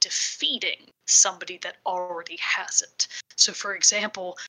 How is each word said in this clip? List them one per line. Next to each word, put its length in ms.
defeating 920
somebody 560
that 240
already 500
has 460
it. 260
So, 160
for 220
example, 640